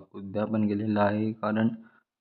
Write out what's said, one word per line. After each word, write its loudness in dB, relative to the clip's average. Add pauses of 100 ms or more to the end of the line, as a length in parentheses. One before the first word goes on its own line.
(160)
उद्यापन -2
केलेलं 0
आहे, 2
कारण 2 (520)